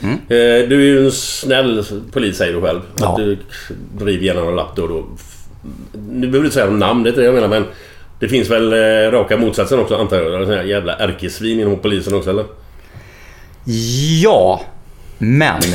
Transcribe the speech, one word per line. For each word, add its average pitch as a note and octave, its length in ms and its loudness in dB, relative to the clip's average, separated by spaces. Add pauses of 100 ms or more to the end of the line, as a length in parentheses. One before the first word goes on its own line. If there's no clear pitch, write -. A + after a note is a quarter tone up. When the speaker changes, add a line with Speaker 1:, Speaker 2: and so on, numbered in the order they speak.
Speaker 1:
Mm. G2 120 -2
Speaker 2:
Eh, A#2+ 540 2
du C3+ 60 4
är C#3 100 6 (160)
ju C3+ 40 4
en C3+ 80 2
snäll B2+ 720 -2 (280)
polis, A2 240 -2
säger F2 160 -2
du F2 80 -2
själv. F2 200 -2 (140)
Att - 60 -6
Speaker 1:
Ja. F#2 180 0
Speaker 2:
du G2+ 200 -2 (600)
river F#2+ 240 -2
gärna F2+ 160 0
någon E2+ 160 -2
lapp - 200 -6
då F#2 60 -4
och E2 60 -4
då. D#2+ 160 -6 (880)
Nu A2 340 -8
behöver C3 120 2
du D3+ 60 2
inte C#3+ 100 0
säga G#2+ 160 2
namnet, A2 460 2
det B2+ 80 4
jag B2 100 4
menar, A2+ 140 2
men G#2+ 160 2 (560)
det A2+ 80 -2
finns A2+ 220 0
väl, A2+ 220 2
eh, A2 380 4
raka A2 260 2
motsatsen A2 440 2
också, G#2+ 160 0
antar G2+ 200 0
jag. F2+ 300 0
Sån G#2 80 0
här F#2 80 -2
jävla F#2+ 340 -2
ärkesvin G#2 640 -2
inom G2+ 180 0
polisen G2 360 -2
också, F#2 160 -2
eller? G#2 140 -2 (1800)
Speaker 1:
Ja, G2 380 4 (580)
men, A#2+ 420 2 (140)